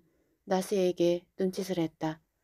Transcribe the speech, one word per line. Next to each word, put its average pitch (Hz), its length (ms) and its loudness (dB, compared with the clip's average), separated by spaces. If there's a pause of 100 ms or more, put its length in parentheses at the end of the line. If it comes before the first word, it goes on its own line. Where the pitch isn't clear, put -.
(440)
나스에게 180 840 0 (100)
눈짓을 185 420 -2
했다. 160 420 -4 (240)